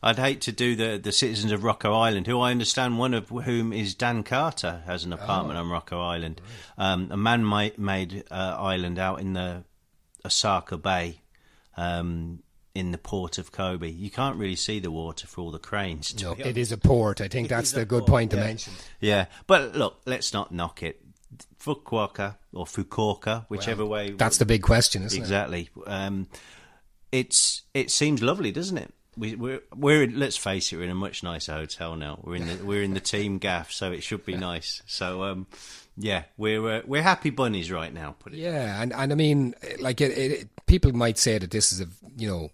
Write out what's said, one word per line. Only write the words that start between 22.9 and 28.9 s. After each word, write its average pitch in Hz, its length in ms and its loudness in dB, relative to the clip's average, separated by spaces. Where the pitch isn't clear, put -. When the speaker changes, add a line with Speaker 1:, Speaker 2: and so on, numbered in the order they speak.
Speaker 1:
whichever 107 360 -4
Speaker 2:
Well, 104 80 -2
Speaker 1:
way. 104 180 -4
Speaker 2:
that's 104 280 2
the 117 80 6
big 107 160 4
question, 101 420 6
isn't 104 120 -2
it? 92 60 -2
Speaker 1:
Exactly. 95 480 0
Um, 98 400 -4
it's, - 500 2
it 135 200 0
seems 147 280 4
lovely, 139 300 2
doesn't 170 280 -4
it? - 140 -10